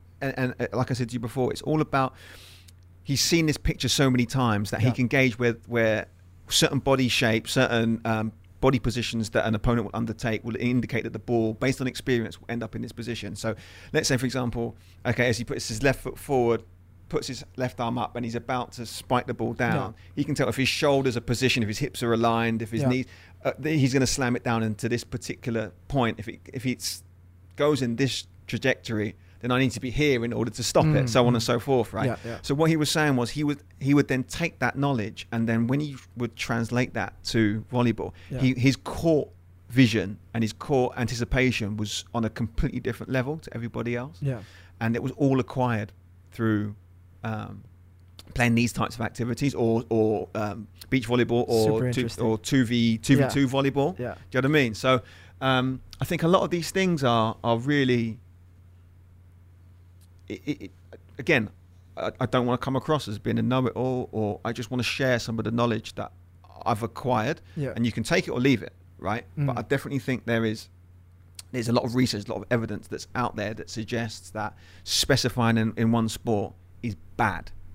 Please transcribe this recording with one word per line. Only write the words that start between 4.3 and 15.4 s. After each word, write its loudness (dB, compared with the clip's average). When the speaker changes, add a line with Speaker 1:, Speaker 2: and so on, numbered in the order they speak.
Speaker 1:
that -2
he 4
Speaker 2:
Yeah. 4
Speaker 1:
can 0
gauge 2
where, 2
where 0
certain 2
body 4
shapes, 2
certain, 2
um, -2
body 4
positions -2
that 0
an 0
opponent 0
will -8
undertake -4
will -6
indicate -2
that -8
the -8
ball, 0
based -2
on -2
experience, -4
will -20
end -6
up -10
in -8
this -10
position. -10
So -4
let's 0
say, 4
for -2
example, -4
okay, 2
as 2
he -6